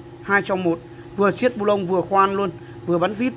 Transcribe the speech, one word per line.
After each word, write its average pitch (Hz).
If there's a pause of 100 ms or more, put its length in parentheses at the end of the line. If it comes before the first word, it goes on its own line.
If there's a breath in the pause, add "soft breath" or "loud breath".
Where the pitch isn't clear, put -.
(220)
hai 202
trong 185
một. 170 (380 loud breath)
Vừa 196
siết 247
bu 208
lông, 202
vừa 180
khoan 196
luôn, 196 (360 loud breath)
vừa 170
bắn 185
vít. 247